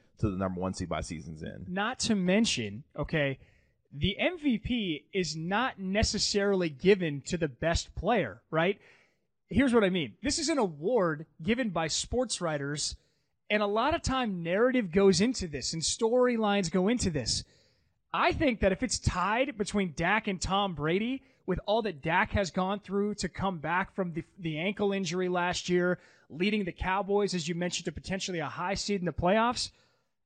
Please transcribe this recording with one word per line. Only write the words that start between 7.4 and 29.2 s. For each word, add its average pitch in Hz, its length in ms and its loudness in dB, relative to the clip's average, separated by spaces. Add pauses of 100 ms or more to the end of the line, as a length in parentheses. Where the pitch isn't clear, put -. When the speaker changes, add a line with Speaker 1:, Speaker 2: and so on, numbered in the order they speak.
Speaker 2:
best 160 460 -2
player, 160 460 0 (100)
right? 165 280 2 (680)
Here's 240 260 4
what 220 100 6
I 185 60 4
mean. 156 320 0
This 285 160 -2
is 285 100 -2
an 311 100 2
award 170 680 0 (160)
given 226 280 0
by 160 180 -2
sports - 520 -2
writers, 147 560 -4 (540)
and 208 120 2
a 208 40 2
lot 226 280 0
of 330 80 -2
time 233 400 -2
narrative 214 480 2
goes 190 300 6
into 214 280 0
this 139 240 -6
and 160 100 -4
storylines 220 880 2
go 185 180 2
into 220 220 0
this. 139 340 -2 (680)
I 262 200 2
think 262 280 0
that 196 120 4
if 180 100 -4
it's - 160 -2
tied 220 600 0
between 196 360 -2
Dak 175 320 0
and 196 140 -2
Tom 196 340 0
Brady, 196 480 -2 (220)
with 175 220 -2
all 220 160 2
that 175 200 -6
Dak 180 300 2
has 196 180 0
gone 190 300 -2
through 202 360 -2
to 185 120 -4
come 185 300 -4
back 170 360 -2
from 180 200 -4
the, 175 100 -6 (140)
the 160 200 -4
ankle 202 340 0
injury 185 360 -2
last 175 400 -2
year, 180 320 2 (280)
leading 202 360 0
the 170 80 -4
Cowboys, 196 600 0
as 165 120 -4
you 175 80 -2
mentioned, 175 300 -2
to 170 80 -4
potentially 180 480 -6
a 147 60 -4
high 180 280 -4
seed 202 260 -2
in 180 60 -2
the 160 60 0
playoffs, 233 580 2 (560)